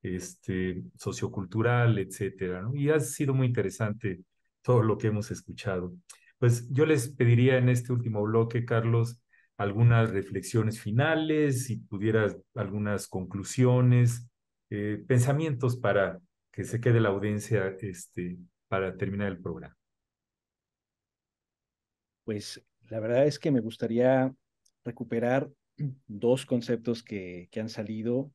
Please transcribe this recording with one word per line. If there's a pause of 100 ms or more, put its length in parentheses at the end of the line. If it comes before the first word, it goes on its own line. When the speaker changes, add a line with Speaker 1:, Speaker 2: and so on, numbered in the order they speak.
Speaker 1:
este, (140)
sociocultural,
etcétera,
¿no?
Y
ha
sido
muy
interesante (400)
todo
lo
que
hemos
escuchado. (420)
Pues
yo
les
pediría
en
este
último
bloque,
Carlos, (380)
algunas
reflexiones
finales,
si
pudieras (180)
algunas
conclusiones, (400)
eh,
pensamientos
para (320)
que
se
quede
la
audiencia,
este, (320)
para
terminar
el
programa. (2500)
Speaker 2:
Pues (280)
la
verdad
es
que
me
gustaría (500)
recuperar (580)
dos
conceptos
que,
que
han
salido.